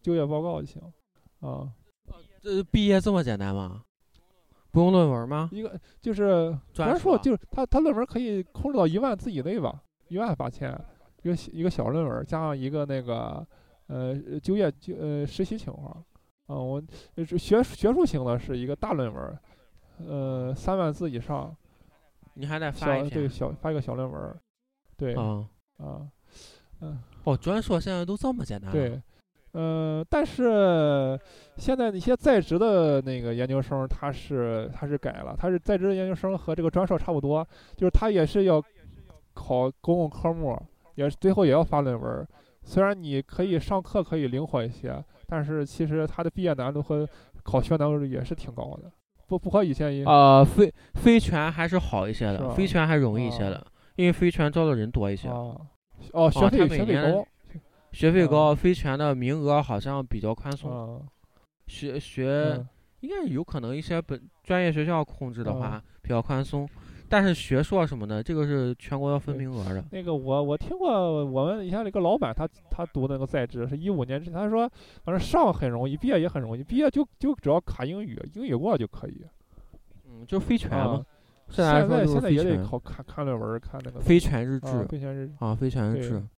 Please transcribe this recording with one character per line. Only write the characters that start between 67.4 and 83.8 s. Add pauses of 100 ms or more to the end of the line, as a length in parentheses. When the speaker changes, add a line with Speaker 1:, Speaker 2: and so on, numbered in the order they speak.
Speaker 2:
硕
什
么
的，
这
个
是
全
国
要
分
名
额 (100)
的。
Speaker 1:
对，
那
个
我，
我
听
过
我
们
以
前
那
个
老
板，
他， (220)
他
读
那
个
在
职
是
一
五
年
之
前，
他
说 (360)
反
正
上
很
容
易，
毕
业
也
很
容
易，
毕
业
就， (120)
就
主
要
卡
英
语， (140)
英
语
过
就
可
以。 (800)
Speaker 2:
嗯，
就
非
全
嘛。
Speaker 1:
啊。 (460)
Speaker 2:
现
在
来
说
就
是
非
全。
Speaker 1:
现
在，
现
在
也
得
考，
看，
看
论
文
儿，
看